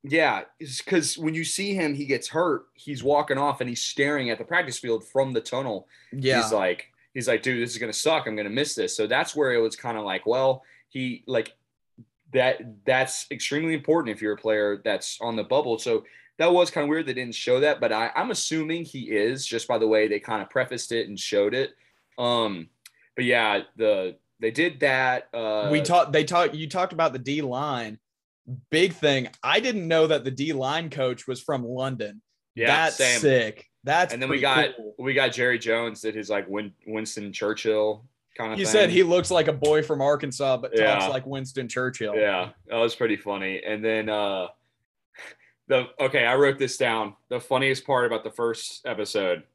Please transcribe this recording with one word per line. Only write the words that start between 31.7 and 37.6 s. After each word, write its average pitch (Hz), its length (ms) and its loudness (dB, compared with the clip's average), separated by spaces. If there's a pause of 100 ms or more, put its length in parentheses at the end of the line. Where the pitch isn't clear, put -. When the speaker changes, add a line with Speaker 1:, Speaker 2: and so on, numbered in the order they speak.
Speaker 1:
Yeah, 117 120 0
Speaker 2:
That's 151 300 4
Speaker 1:
same. 123 240 4
Speaker 2:
sick. 120 460 2 (180)
That's 160 280 2
Speaker 1:
And 120 80 -6
then 135 80 -4
we 139 80 0
Speaker 2:
pretty 131 60 0
Speaker 1:
got, 131 340 2
Speaker 2:
cool. 107 220 -14
Speaker 1:
we 135 160 -2
got 131 180 2
Jerry 123 260 0
Jones 113 440 -2
did 107 120 -4
his, 107 140 -8
like, 98 180 -2
Win-, 101 280 -8 (120)
Winston 107 460 -8
Churchill 107 720 0 (320)